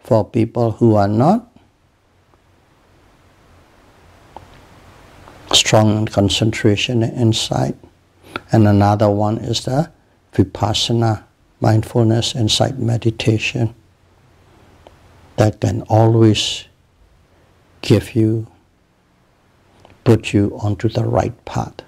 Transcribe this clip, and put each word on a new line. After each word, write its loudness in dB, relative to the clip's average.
for 0
people -2
who 2
are 2
not 0
strong 4
in -2
concentration 0
and -4
insight. -2
And 4
another 4
one -2
is -6
the -4
vipassana, -2
mindfulness, 0
insight -2
meditation -4
that 0
can -2
always 2
give 0
you, 0
put 2
you 0
onto -2
the -2
right -2
path. -8